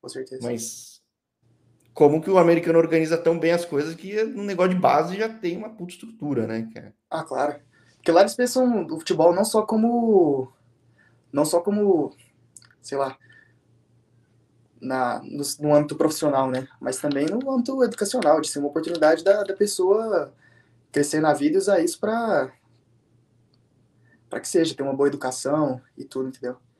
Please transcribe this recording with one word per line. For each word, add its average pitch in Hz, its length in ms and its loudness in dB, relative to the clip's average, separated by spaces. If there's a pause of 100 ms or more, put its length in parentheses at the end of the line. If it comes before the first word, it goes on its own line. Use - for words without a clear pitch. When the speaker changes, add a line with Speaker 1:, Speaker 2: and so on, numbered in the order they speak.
Speaker 1:
Com 123 80 -16
certeza. 131 320 -12
Speaker 2:
Mas - 600 -10 (920)
como 151 280 4
que 185 80 -6
o 190 80 6
americano 165 420 4
organiza 160 380 2
tão 165 200 0
bem 165 140 2
as 170 140 2
coisas 151 300 -4
que 202 280 -6
no 202 200 -6
negócio 185 300 0
de 180 60 0
base 160 380 2
já 220 100 -2
tem 185 300 -6
uma 214 140 -10
puta 180 220 -14
estrutura, 123 540 -6
né, 113 260 -6
cara? - 220 -20 (140)
Speaker 1:
Ah, 160 140 -6
claro. 139 360 -4 (380)
Porque - 140 0
lá 170 100 8
eles 214 140 2
pensam 247 520 0
o 160 120 -8
futebol 170 340 4
não 190 100 0
só 220 200 0
como, 220 920 2 (800)
não 143 100 0
só 170 160 0
como, 190 560 0 (680)
sei - 180 -10
lá, 131 180 -6 (1600)
na, 127 440 -4
no, 143 180 -10 (180)
no 147 160 2
âmbito 147 200 2
profissional, 147 540 0
né? 131 180 -4 (120)
Mas 131 180 -6
também 143 280 -2
no 247 260 -4
âmbito 262 320 0
educacional, 196 560 2
de 156 80 -6
ser - 120 -8
uma 143 80 -4
oportunidade 160 560 0
da, 202 200 4
da 196 120 -6
pessoa 202 760 0 (600)
crescer 147 280 -2
na 156 140 4
vida 147 220 0
e - 20 4
usar 190 220 2
isso 170 200 -4
pra, 208 520 -2 (1800)
pra - 100 -8
que - 80 -12
seja, 165 280 2
ter 139 80 -8
uma 139 100 -2
boa 139 140 2
educação 139 720 -2 (160)
e - 60 -16
tudo, 131 260 -8
entendeu? 127 280 -10 (220)